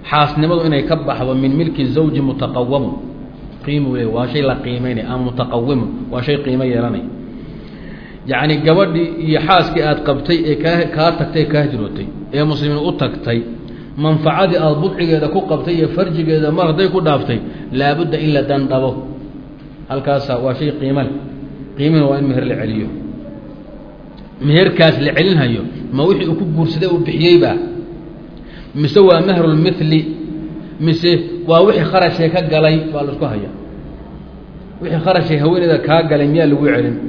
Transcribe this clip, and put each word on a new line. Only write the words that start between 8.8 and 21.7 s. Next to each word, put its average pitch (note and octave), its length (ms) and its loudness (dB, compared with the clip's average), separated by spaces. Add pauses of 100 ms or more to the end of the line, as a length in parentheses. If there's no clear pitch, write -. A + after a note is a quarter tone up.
iyo D#3 220 2
xaaskii E3 420 4
aad D3+ 200 0
qabtay C#3+ 420 0
ee D3+ 100 2
kaa, D#3+ 300 0
kaa D#3 260 2
tagtay, D#3+ 340 0
kaa D3 180 2
hijrootay, G#2+ 440 -4 (220)
ee C#3+ 140 0
muslimiin D3 360 0
u D3 140 -2
tagtay, A#2 460 -2 (560)
manfacadii D#3 600 2
aad D3+ 220 2
budcigeeda D#3+ 500 0
ku G3 120 0
qabtay E3 340 -2
iyo D#3+ 140 2
farjigeeda D#3+ 600 0
mar F3 160 2
hadday E3 220 2
ku F#3 120 0
dhaaftay, C3+ 380 0 (300)
laabudda D3 480 0
in D#3 160 0
la C#3+ 80 4
dandhabo. C3+ 500 0 (920)
Halkaasa C3+ 560 -2
waa B2+ 160 0
shay D3 160 -2
qiimo C3+ 300 0
leh. - 120 -2 (600)